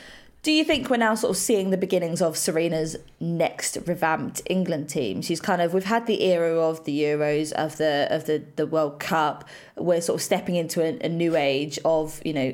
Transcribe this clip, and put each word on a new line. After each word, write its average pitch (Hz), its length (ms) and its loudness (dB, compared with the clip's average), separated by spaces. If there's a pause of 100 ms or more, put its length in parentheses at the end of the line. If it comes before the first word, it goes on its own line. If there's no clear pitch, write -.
(440)
do 311 100 2
you 311 100 6
think 302 260 0
we're 247 80 2
now 226 180 2
sort 220 160 0
of 185 60 -2
seeing 190 340 2
the 190 60 4
beginnings 180 440 0
of 160 160 2
Serena's 160 580 0 (240)
next 165 640 -2
revamped 165 600 -2
England 165 420 -2
team? 123 340 -4
She's 165 200 -4
kind 180 200 0
of, 170 120 0
we've 190 100 2
had 226 220 0
the 220 180 0
era 170 340 4
of 160 280 0
the 147 160 -2
Euros, 147 520 0
of 151 240 -2
the, 143 320 2
of 156 180 -2
the, 156 180 0 (100)
the 156 100 0
World 151 340 0
Cup. 156 500 -2 (260)
We're 170 260 2
sort 170 180 0
of - 40 -6
stepping 185 320 0
into 165 260 0
a, 160 240 0
a - 40 -2
new 165 260 0
age 143 480 0
of, 156 400 0
you 160 100 -2
know, 135 200 0